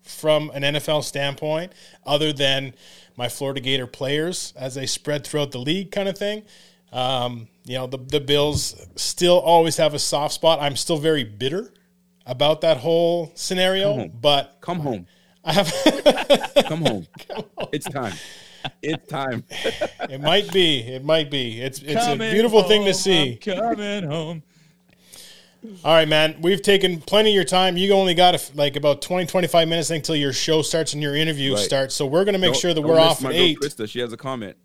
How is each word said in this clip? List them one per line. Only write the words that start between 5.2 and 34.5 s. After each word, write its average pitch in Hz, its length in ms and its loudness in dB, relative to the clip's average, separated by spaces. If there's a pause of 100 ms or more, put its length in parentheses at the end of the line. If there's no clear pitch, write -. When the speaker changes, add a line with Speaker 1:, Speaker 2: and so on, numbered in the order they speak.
Speaker 1:
throughout 147 240 -4
the 127 80 -10
league 170 320 -4
kind 196 160 -4
of 190 100 -6
thing, 208 260 -6 (500)
um, 123 540 -4 (180)
you 123 100 -10
know, 131 120 -6
the, 127 100 -10
the 139 240 -2
Bills 147 540 0 (200)
still 180 440 4
always 165 380 4
have 151 160 2
a 139 60 -6
soft 151 340 -2
spot. 160 280 2
I'm 143 160 -2
still 170 200 -2
very 147 280 2
bitter 135 480 -6 (520)
about 147 360 2
that 160 160 4
whole 170 580 0
scenario, 190 560 0
Speaker 2:
Come 131 80 -2
home. 95 120 -8 (100)
Speaker 1:
but 143 400 2
Speaker 2:
Come 175 180 -6
home. 113 280 -6 (360)
Speaker 1:
I 160 100 -4
have 202 1000 2
<laughs> 277 120 4
Speaker 2:
Come 160 140 -4
home. 110 300 -2
Speaker 1:
<laughs> - 60 -20 (560)
Speaker 2:
It's 151 160 -6
time. 127 240 -6 (680)
It's 151 260 -6
time. 135 420 -6
<laughs> - 40 -16 (560)
Speaker 1:
It 135 120 -12
might 170 320 0
be. 160 260 2
It 127 240 -10
might 151 260 0
be. 120 320 -6
It's, 131 200 -8
it's 143 100 -10 (140)
a 240 60 -2
Speaker 3:
Coming 220 200 -4
Speaker 1:
beautiful 214 320 4
thing 208 220 4
to 196 60 2
Speaker 3:
home, - 20 0
Speaker 1:
see. 160 520 0
Speaker 3:
I'm 190 140 -4 (160)
coming 202 300 -6
home. 160 380 -8 (1400)
Speaker 1:
All 160 100 4
right, 160 140 8
man. 156 340 4
We've 190 200 2
taken 190 400 2
plenty 214 300 4
of 208 40 2
your 185 80 4
time. 185 340 2
You 196 160 2
only 190 200 4
got 180 220 6
a - 0 -
f-, - 200 -8
like, 147 200 0
about 143 260 0
twenty, 180 240 -4
twenty-five 170 420 2
minutes 165 220 -2
until 160 260 -4
your 143 160 0
show 160 300 0
starts 160 320 -2
and 147 80 -6
your 143 140 -4
interview 147 400 0
Speaker 2:
Right. - 80 2
Speaker 1:
starts. 135 320 -2
So 147 100 -2
we're 160 200 2
gonna 202 120 2
make 180 160 2
Speaker 2:
Don't, - 80 0
Speaker 1:
sure 175 120 0
that 156 80 0
Speaker 2:
don't 151 80 0
Speaker 1:
we're 160 80 6
Speaker 2:
miss 160 80 8
Speaker 1:
off 147 160 2
Speaker 2:
my 131 80 -4
Speaker 1:
at 143 40 -2
Speaker 2:
girl 175 80 2
Speaker 1:
eight. 156 180 4
Speaker 2:
Krista. 120 300 -4
She 120 100 -8
has 117 140 -4
a - 40 -12
comment. 123 480 -10